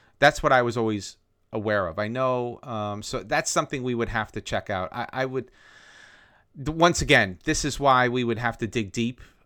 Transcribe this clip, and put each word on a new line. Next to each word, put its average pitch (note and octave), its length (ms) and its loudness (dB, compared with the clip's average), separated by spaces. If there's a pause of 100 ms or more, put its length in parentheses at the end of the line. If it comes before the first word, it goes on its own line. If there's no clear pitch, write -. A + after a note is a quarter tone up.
(200)
That's D3 240 4
what D3+ 80 4
I B2+ 100 6
was A#2+ 160 0
always A2 400 -2 (340)
aware G#2 360 0
of. D#2+ 100 -6
I G#2 120 -2
know, B2 540 -4
um, G#2 380 -8
so G#2+ 220 -8
that's D3+ 260 -2
something D3+ 320 -4
we B2 140 -2
would A2+ 140 -2
have A2 240 -4
to A2 80 -8
check - 280 -6
out. F#2 220 -4
I, A#2+ 200 -8
I C3 140 -4
would, B2+ 240 -6 (1080)
th-, C3+ 140 -6
once E3 320 4
again, A2+ 440 4
this D#3 200 0
is C#3 140 -4
why B2+ 300 6
we B2 140 0
would A#2 140 0
have A#2 220 -2
to A#2 80 -2
dig G2+ 240 -4
deep. A#2+ 300 -4 (240)